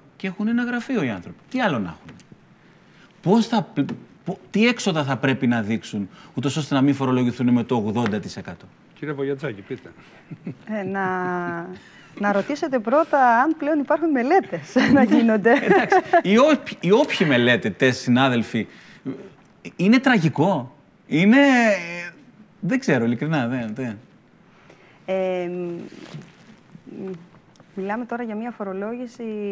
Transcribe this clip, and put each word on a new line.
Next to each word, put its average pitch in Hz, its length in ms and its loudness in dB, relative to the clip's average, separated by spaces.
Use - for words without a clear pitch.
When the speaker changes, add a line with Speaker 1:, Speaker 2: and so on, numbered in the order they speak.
Speaker 1:
και - 100 -10
έχουν 208 220 -4
ένα 240 160 0
γραφείο 240 380 -4
οι 127 60 -2
άνθρωποι. 87 300 -10
Τι 254 100 -4
άλλο 175 180 0
να 92 100 -4
έχουν; - 280 -18
Πώς 220 240 2
θα 220 160 0
π-, - 180 -2
πο-, 190 140 -8
τι 220 160 2
έξοδα 190 380 -2
θα 131 120 -2
πρέπει 131 300 -2
να 120 160 0
δείξουν, 104 460 -6
ούτως 131 220 -4
ώστε 143 180 -4
να 135 80 2
μην 139 120 4
φορολογηθούν 127 580 0
με 120 120 4
το 127 120 -2
ογδόντα 107 440 -2
τοις 170 160 -12
εκατό; 90 300 -14
Speaker 2:
Κύριε 147 160 -8
Βογιατζάκη, 139 460 -6
πείτε. 101 300 -14
Speaker 3:
Ε, 214 120 -6
να, 190 240 -4
να 202 140 -2
ρωτήσετε 269 460 -2
πρώτα 247 640 2
αν 311 180 2
πλέον 294 220 -2
υπάρχουν 311 300 0
μελέτες 254 720 0
<laughs> 254 120 4
να 269 80 6
γίνονται. 226 500 4
Speaker 1:
Εντάξει, 370 460 4
οι 208 160 4
όποι-, 294 420 2
οι 175 120 2
όποιοι 254 360 2
μελέτητες, 120 720 2
συνάδελφοι, 120 680 2
είναι 208 220 4
τραγικό. 156 760 0
Είναι, 196 320 4
δεν 175 180 -2
ξέρω, 127 260 0
ειλικρινά, 123 440 -2
δεν, 120 260 -6
δεν. 117 240 -8
Speaker 3:
Ε, 185 420 -4
μ, - 1600 -12
μιλάμε 202 300 -6
τώρα 240 180 -8
για 220 120 -8
μια 226 160 -8
φορολόγηση 220 720 -10